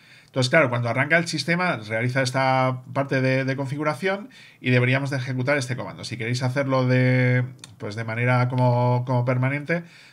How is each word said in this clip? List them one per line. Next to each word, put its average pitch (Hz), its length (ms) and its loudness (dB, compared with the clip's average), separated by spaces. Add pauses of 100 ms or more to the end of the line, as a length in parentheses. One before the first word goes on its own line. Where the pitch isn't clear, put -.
(260)
Entonces, 127 260 0
claro, 156 180 4
cuando 120 200 -2
arranca 139 280 2
el 170 100 0
sistema, 170 500 -2
realiza 117 440 -2
esta 131 600 0 (100)
parte 135 260 -2
de, 131 260 0
de 131 100 -2
configuración 151 760 -4 (320)
y 127 80 -2
deberíamos 127 400 2
de 135 80 -4
ejecutar 127 400 -2
este 127 180 -4
comando. 87 280 -10
Si 110 140 -10
queréis 123 260 -4
hacerlo 131 440 0
de, 127 580 4 (340)
pues 104 160 -8
de 113 80 -6
manera 123 440 2
como, 123 600 2
como 123 180 2
permanente, 139 580 0 (300)